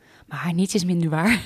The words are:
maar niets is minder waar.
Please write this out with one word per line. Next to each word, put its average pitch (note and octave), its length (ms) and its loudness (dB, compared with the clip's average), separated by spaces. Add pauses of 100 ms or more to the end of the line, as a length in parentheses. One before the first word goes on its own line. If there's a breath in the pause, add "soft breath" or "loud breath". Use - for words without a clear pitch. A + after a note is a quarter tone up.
(280 soft breath)
maar D#3+ 260 -6
niets F#3+ 220 0
is F3+ 100 0
minder F3 240 0
waar. F3+ 360 2